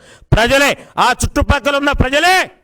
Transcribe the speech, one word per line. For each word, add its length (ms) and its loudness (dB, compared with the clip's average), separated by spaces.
ప్రజలే, 360 2
ఆ 100 2
చుట్టుపక్కల 560 -2
ఉన్న 160 -2
ప్రజలే 440 0